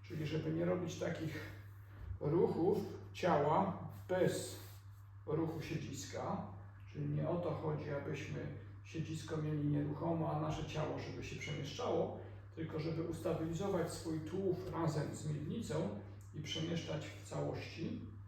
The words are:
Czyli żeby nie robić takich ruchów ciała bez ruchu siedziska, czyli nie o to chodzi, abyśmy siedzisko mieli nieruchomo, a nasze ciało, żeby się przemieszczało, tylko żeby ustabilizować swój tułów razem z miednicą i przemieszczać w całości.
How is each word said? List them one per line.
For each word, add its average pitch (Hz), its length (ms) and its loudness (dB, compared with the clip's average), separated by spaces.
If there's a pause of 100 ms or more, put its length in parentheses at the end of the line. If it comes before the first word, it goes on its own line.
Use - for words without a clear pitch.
Czyli 151 200 -2
żeby 151 240 0
nie 165 140 2
robić 175 340 2
takich - 520 -2 (680)
ruchów 160 580 6 (360)
ciała 170 640 6 (300)
bez - 480 4 (720)
ruchu 156 360 2
siedziska, - 760 -2 (560)
czyli 147 160 0
nie 151 200 2
o 175 60 4
to 170 160 2
chodzi, 151 380 0
abyśmy - 580 -2 (360)
siedzisko 156 540 -2
mieli 151 300 2
nieruchomo, 151 680 2
a 151 60 2
nasze 156 240 0
ciało, 139 340 0
żeby - 260 -4
się - 100 -6
przemieszczało, - 840 0 (380)
tylko 160 240 -2
żeby 165 240 0
ustabilizować 165 920 2
swój 160 260 -2
tułów 175 540 0
razem 156 420 2
z - 100 -8
miednicą 156 640 0 (460)
i 147 60 -6
przemieszczać 160 680 0
w - 220 -10
całości. - 840 -2 (140)